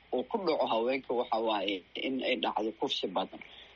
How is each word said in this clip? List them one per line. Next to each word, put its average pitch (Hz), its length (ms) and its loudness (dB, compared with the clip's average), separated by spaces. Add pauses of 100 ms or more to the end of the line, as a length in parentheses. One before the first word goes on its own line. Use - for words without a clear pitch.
oo - 140 0
ku - 140 -4
dhaco 160 300 2
haweenka 127 460 2
waxa 117 260 2
waaye 104 360 2 (180)
in 135 300 -2
ay 123 120 2
dhacdo 110 360 0
kufsi - 360 -2
badan. 92 320 -2 (360)